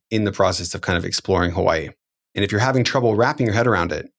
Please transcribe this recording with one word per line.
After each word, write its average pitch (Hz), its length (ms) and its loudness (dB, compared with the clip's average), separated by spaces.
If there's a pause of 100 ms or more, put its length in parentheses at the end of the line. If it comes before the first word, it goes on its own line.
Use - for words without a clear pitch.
(100)
in 107 140 0
the 101 80 0
process 90 420 0
of 95 60 -8
kind 92 160 -2
of 85 80 -2
exploring 90 460 0
Hawaii. 82 380 0 (460)
And 98 100 -2
if 101 60 0
you're 104 100 0
having 127 240 2
trouble 120 300 0
wrapping 127 320 2
your 104 80 0
head 117 120 2
around 90 260 0
it, - 260 -8